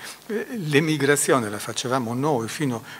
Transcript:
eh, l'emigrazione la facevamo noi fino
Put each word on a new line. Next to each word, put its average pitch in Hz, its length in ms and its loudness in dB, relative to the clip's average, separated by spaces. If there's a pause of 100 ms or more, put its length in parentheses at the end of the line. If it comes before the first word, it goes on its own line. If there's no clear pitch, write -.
(280)
eh, 220 240 -4
l'emigrazione 147 1000 4
la 104 100 -6
facevamo 120 540 -2
noi 127 340 0
fino 120 360 -2 (160)